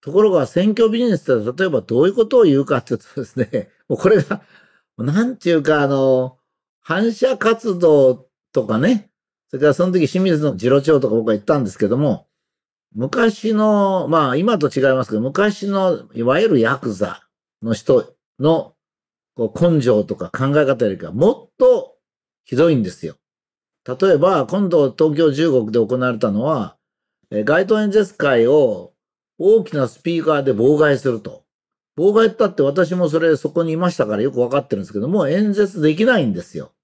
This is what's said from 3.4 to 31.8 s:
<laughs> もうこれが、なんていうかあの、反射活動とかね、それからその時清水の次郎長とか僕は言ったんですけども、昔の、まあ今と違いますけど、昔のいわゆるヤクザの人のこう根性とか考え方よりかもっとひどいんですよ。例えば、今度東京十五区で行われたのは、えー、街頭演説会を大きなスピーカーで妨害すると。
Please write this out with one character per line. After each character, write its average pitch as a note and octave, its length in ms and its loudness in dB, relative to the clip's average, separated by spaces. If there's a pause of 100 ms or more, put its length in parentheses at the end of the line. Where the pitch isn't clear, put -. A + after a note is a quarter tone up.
<laughs> - 80 -20
も C3+ 80 -2
う - 40 -8
こ F#3+ 100 0
れ G#3 120 4
が、 G3 200 -6 (560)
な D3+ 260 -2
ん B3 140 -6
て - 120 -4
い E3+ 40 2
う D#3 100 0
か D3+ 180 2
あ C#3 60 2
の、 C3+ 500 0 (440)
反 G#3 320 -2
射 B3+ 240 -2
活 A3 420 -2
動 C#3+ 480 4 (240)
と G#2+ 140 -2
か A2 120 -2
ね、 G3+ 340 0 (360)
そ C#3 100 -12
れ B2+ 40 -4
か D3 60 4
ら C#3+ 60 4
そ F3 140 -2
の F3+ 60 -4
時 E3+ 140 2
清 F#3 160 -2
水 E3 200 0
の C#3 140 -2
次 A2+ 120 -2
郎 C#3 120 4
長 D3 180 2
と B2 100 -2
か G#2+ 60 0
僕 A2+ 120 0
は A2+ 60 0
言 G#2 80 -4
っ - 40 -20
た D3+ 120 0
ん C3+ 60 -2
で G2 80 -6
す - 60 -18
け G#2+ 100 -2
ど A2+ 100 0
も、 C#3 300 -2 (680)
昔 G#3+ 600 -2
の、 G3+ 560 0
ま D3+ 220 2
あ B2+ 40 -2
今 G3 240 0
と D3 80 -2
違 C3 140 -2
い - 20 0 (100)
ま C3 100 -2
す A2 60 -10
け A2 60 -4
ど、 G#2+ 60 -2
昔 G3 460 -2
の F#3+ 460 -2
い A#2 100 -6
わ C3 160 2
ゆ A3+ 100 2
る D3+ 100 4
ヤ B2 180 0
ク A#2 160 -6
ザ F2+ 320 -8 (360)
の A2+ 120 -4
人 - 400 0 (260)
の D3+ 360 0 (600)
こ A2+ 200 -6
う E3+ 160 2
根 D#3 100 2
性 G#2+ 220 2
と G2+ 120 -6
か - 140 -12
考 C3+ 180 -4 (120)
え D3 60 2
方 B2 200 0
よ G#2 60 0
り F#2+ 60 -8
か E2 140 -14
も C#3+ 200 2
っ - 260 -8
と - 380 2 (500)
ひ - 100 -8
ど D#3+ 140 4
い D#3 60 2
ん A#2 80 0
で F#2 80 -6
す - 140 -16
よ。 D2+ 100 -12 (720)
例 E3+ 300 2
え - 20 2
ば、 D#3+ 300 2
今 G3 220 -2
度 D3 220 2
東 D#3 240 0
京 D#3 160 2
十 D#3 180 0
五 B2+ 160 2
区 G#2+ 60 -8
で A#2 80 0
行 A2+ 180 -2
わ B2+ 140 -2
れ A2+ 80 -6
た G#2+ 120 -2
の G#2 120 -2
は、 C3+ 340 -4 (540)
え G#2+ 100 -6
ー、 - 20 -4
街 E3 240 0
頭 G#3+ 140 0
演 G#3 100 -2
説 G3+ 240 0
会 B2 320 0
を B2+ 460 0 (440)
大 G#3 260 2
き - 120 -10
な C3+ 120 -2
ス - 140 -14
ピ E3 200 -4
ー - 20 -8
カ D3+ 120 0
ー C#3+ 80 -2
で C3+ 100 0
妨 B2+ 240 2
害 D3 200 2
す C3 120 -4
る A2+ 100 -4
と。 - 240 -18 (540)